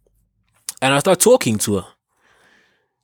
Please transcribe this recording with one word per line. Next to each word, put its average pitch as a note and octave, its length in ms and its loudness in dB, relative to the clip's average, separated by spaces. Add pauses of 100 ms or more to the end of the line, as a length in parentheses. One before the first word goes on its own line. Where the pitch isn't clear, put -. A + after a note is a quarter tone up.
(800)
And C3+ 120 0
I C#3+ 60 2
start F#3 200 0
talking C3+ 400 2
to G2+ 180 -4
her. F2+ 80 -8 (1200)